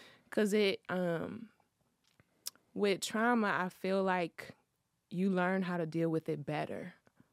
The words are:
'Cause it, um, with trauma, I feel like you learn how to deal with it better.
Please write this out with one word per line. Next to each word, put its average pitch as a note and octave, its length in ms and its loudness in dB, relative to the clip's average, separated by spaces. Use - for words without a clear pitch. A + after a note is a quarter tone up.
'Cause G#3 240 2
it, G#3 360 2
um, F3+ 600 -2
with G3 280 2
trauma, A3+ 460 2
I F#3 100 -2
feel F#3+ 340 0
like F3+ 520 -2
you F#3+ 200 0
learn F#3 340 2
how F3 140 -2
to E3+ 80 0
deal E3 240 0
with D#3+ 200 -2
it D3 160 -4
better. D3+ 480 -6